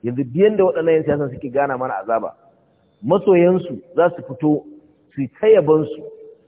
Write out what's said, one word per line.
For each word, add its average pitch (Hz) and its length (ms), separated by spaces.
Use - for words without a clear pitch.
Yanzu 123 220
duk 120 120
yanda 202 280
waɗannan 165 300
yan 156 100
siyasa 147 280
suke - 200
gana 135 260
mana 127 240
azaba, 107 320
masoyansu 175 760
za 170 200
su 131 60
fito 147 420
su 139 60
yi 131 80
ta 214 80
yabansu 156 540